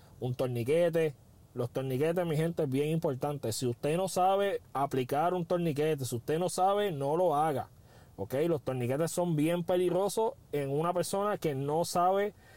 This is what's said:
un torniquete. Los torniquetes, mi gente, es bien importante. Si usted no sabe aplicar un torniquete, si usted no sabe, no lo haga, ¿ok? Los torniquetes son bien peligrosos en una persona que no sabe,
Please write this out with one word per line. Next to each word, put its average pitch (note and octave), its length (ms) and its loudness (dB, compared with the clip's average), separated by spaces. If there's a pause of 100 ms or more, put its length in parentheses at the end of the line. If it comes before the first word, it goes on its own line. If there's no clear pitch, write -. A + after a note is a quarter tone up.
(200)
un B2 140 -4
torniquete. D3 800 0 (400)
Los A#2+ 160 -4
torniquetes, C#3 540 0
mi E3 120 0
gente, E3 260 0
es C#3+ 80 0
bien C#3+ 200 0
importante. D3 640 -2
Si B2+ 140 -2
usted C#3+ 300 0
no F#3 120 0
sabe F#3+ 520 2 (120)
aplicar C#3 640 0
un F3+ 100 -2
torniquete, D#3 600 0
si A#2+ 100 -6
usted D3 240 -2
no F3+ 100 0
sabe, G3 440 2
no C#3 240 -2
lo F3 180 4
haga, D3 340 0 (480)
¿ok? G2+ 180 -8 (120)
Los E3 160 0
torniquetes C3 480 -2
son F3 240 0
bien E3 300 0
peligrosos F3+ 720 0 (180)
en C#3+ 180 -2
una D#3+ 220 0
persona G3 460 0
que D3 180 -2
no D3 280 0
sabe, G3 480 2 (240)